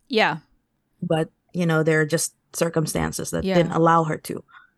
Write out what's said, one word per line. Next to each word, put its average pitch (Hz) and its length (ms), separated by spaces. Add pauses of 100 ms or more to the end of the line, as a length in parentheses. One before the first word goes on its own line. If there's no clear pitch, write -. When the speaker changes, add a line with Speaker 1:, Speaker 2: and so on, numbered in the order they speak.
Speaker 1:
Yeah. 170 300 (640)
Speaker 2:
But, 160 280 (220)
you 175 140
know, 160 160
there 156 180
are 156 60
just 160 280 (180)
circumstances 165 800
that 165 140
Speaker 1:
Yeah. 190 100
Speaker 2:
didn't 170 180
allow 165 320
her 160 120 (140)
to. - 140 (340)